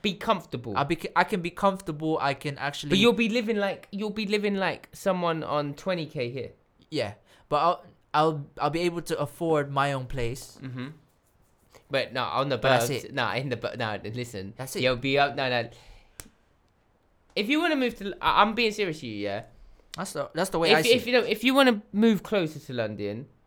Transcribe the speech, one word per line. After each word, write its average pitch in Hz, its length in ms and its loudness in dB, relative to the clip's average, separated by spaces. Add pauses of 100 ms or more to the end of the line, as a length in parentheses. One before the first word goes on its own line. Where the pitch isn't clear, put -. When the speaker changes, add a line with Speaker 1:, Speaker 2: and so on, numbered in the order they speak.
Speaker 1:
be 185 140 0
comfortable. 143 600 -4
Speaker 2:
I'll 143 100 2
be, 160 120 -2 (180)
I 175 80 6
can 180 180 -4
be 170 100 -4
comfortable. 160 680 -2
I 139 140 0
can 143 240 -8
actually 143 320 -6
Speaker 1:
But 180 100 2
you'll 233 140 8
be 233 160 2
living 220 280 0
like, 196 340 -4
you'll 208 180 -6
be 214 160 -4
living 202 300 0
like 185 380 -4
someone 170 500 0
on 143 320 -2
twenty 175 300 -4
K 127 260 -6
here. 131 200 -8 (380)
Speaker 2:
Yeah, 110 240 -4 (360)
but 147 80 2
I'll, 170 280 2 (280)
I'll, 156 320 4 (160)
I'll 147 80 2
be 160 120 -2
able 170 220 0
to - 160 -2
afford 147 520 0
my 139 220 2
own 131 120 -4
place. 123 580 -6
Speaker 1:
Mm-hmm. 127 240 -8 (1040)
But 127 220 -2
no, 127 100 -2
on 127 260 0
the 131 80 0
Speaker 2:
But 131 120 2
that's 123 200 4
Speaker 1:
burbs, 131 160 -2
Speaker 2:
it. - 80 -12
Speaker 1:
nah, 117 220 0
in 135 140 -2
the 120 80 -2
bu-, - 200 -6
nah, 107 260 -4
listen. 110 540 -8
Speaker 2:
That's 131 180 -10
it. 190 60 -4
Speaker 1:
You'll 127 140 4
be 135 240 0
up, 143 160 2
no, 139 140 -2
no. 120 200 0 (1700)
If 208 140 0
you 302 100 2
wanna 320 160 2
move 247 240 0
to, 202 220 -8
I, 160 200 4
I'm 214 140 2
being 226 160 2
serious 190 260 -4
with - 60 -14
you, 113 120 -8
yeah. 101 280 -4 (520)
Speaker 2:
That's 175 180 -8
the, 143 200 -4
that's 185 160 0
the - 80 -2
way 165 140 6
Speaker 1:
If, 214 60 8
Speaker 2:
I - 40 4
see 233 120 6
Speaker 1:
if 240 100 2
Speaker 2:
it. 220 40 -8
Speaker 1:
you 247 60 0
know, 240 120 4
if 214 180 -2
you 262 100 4
wanna 254 280 6 (100)
move 214 320 4
closer 165 360 -2
to - 140 -14
London 107 540 -4 (200)